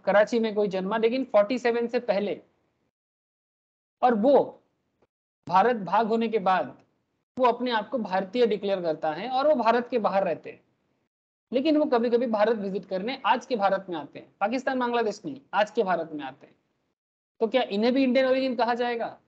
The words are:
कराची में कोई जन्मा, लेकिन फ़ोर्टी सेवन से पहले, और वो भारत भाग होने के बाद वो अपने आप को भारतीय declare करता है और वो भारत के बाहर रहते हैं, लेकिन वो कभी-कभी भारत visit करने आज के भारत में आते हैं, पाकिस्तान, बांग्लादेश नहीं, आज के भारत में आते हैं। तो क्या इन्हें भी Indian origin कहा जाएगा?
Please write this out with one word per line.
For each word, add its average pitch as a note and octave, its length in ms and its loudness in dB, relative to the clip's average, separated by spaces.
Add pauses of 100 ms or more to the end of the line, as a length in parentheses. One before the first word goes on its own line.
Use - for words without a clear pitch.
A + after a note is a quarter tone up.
कराची G#3 340 4
में A3 160 -2
कोई G#3 140 0
जन्मा, F#3+ 280 -4
लेकिन A#3 280 0
फ़ोर्टी G#3 340 2
सेवन A#3 280 0
से A#3 140 -2
पहले, G3 400 -2 (1600)
और B3 120 4
वो A3+ 480 2 (840)
भारत G3+ 300 4
भाग G3+ 300 0
होने A3+ 220 0
के A3 100 -2
बाद F3+ 380 0 (600)
वो B3+ 100 2
अपने A#3+ 240 0
आप G#3+ 180 -2
को C4+ 100 -4
भारतीय G3 480 -2
declare G3+ 360 -2
करता D#3 300 -2
है G3 180 -8
और C4 180 0
वो D#4 60 6
भारत A#3 340 0
के B3 100 -2
बाहर G3 260 0
रहते D#3+ 260 -6
हैं, - 120 -18 (880)
लेकिन C#4+ 240 2
वो D4+ 80 4
कभी-कभी A#3+ 420 2
भारत A3 300 2
visit G3 280 -6
करने G#3 420 -8
आज - 200 0
के B3+ 100 -4
भारत F#3+ 320 0
में F3 80 -6
आते C#3 220 -12
हैं, - 220 -20
पाकिस्तान, B3+ 380 -2
बांग्लादेश A#3+ 460 -2
नहीं, C#3 160 -10 (140)
आज G#3 160 0
के A3+ 120 -2
भारत E3 300 -2
में D3 120 -10
आते C3+ 220 -16
हैं। - 80 -20 (840)
तो A3+ 80 2
क्या B3 140 2
इन्हें A3 320 0
भी C4+ 100 4
Indian C4 220 2
origin C4 300 0
कहा A#3+ 180 0
जाएगा? A#3 540 -4